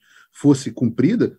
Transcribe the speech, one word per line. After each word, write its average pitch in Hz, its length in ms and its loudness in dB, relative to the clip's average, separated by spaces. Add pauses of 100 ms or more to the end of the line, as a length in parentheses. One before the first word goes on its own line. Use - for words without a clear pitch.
(320)
fosse 135 400 0
cumprida 131 680 -2